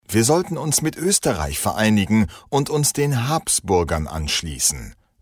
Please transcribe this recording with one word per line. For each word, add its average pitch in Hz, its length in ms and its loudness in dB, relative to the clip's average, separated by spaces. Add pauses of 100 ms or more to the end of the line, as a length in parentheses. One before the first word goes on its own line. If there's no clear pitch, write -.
Wir 110 160 2
sollten 165 320 2
uns 147 280 -2
mit 156 140 -2
Österreich 110 600 0
vereinigen 107 720 2 (220)
und 139 200 0
uns 147 240 0
den 143 340 0
Habsburgern 87 800 0
anschließen. 73 880 -4 (280)